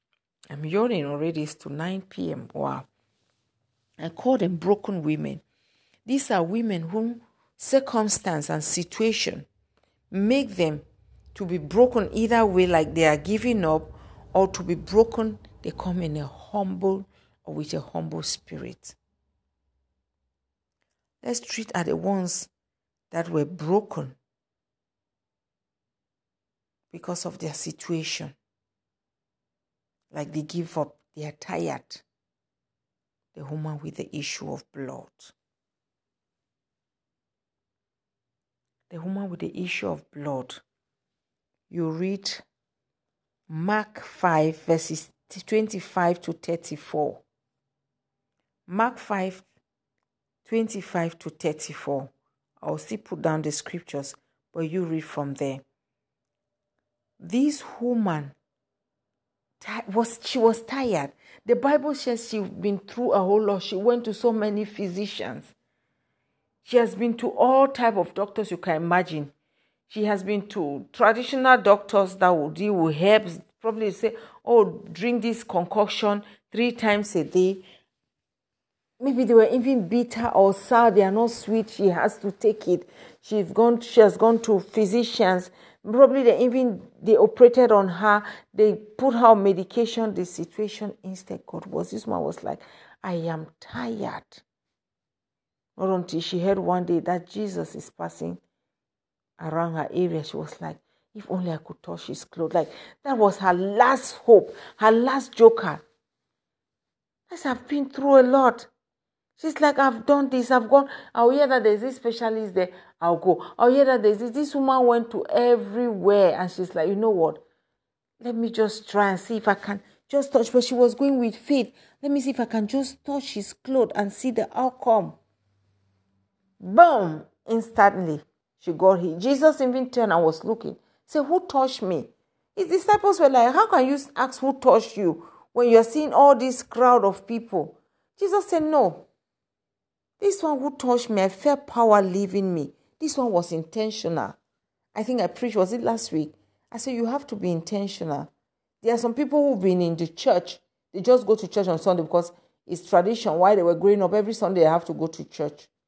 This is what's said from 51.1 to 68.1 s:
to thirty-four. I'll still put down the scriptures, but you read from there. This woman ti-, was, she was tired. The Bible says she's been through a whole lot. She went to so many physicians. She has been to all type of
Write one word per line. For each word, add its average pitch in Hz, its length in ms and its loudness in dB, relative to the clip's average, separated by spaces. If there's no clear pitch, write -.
to - 100 -14
thirty-four. 143 800 -8
I'll 156 160 -8
still 208 220 -12
put 156 220 -14
down 156 200 -2
the 151 100 -6
scriptures, - 640 -12
but 165 80 -8
you 170 240 -4
read 160 180 -6
from 139 300 -8
there. 135 260 -8
This 254 440 -4
woman 190 500 -2
ti-, 208 320 -12
was, 220 320 0
she - 140 -6
was 226 260 2
tired. 226 480 -4
The 233 100 2
Bible 277 380 0
says 240 360 -6
she's 208 200 -6
been 202 300 -4
through - 320 -6
a 202 80 4
whole 196 220 2
lot. 202 220 -2
She - 120 -8
went 233 300 0
to 214 80 -6
so 240 180 -2
many 214 340 -4
physicians. 196 880 -10
She - 140 0
has 214 180 0
been 233 220 -2
to - 120 -4
all 262 380 4
type 233 300 0
of 175 180 -4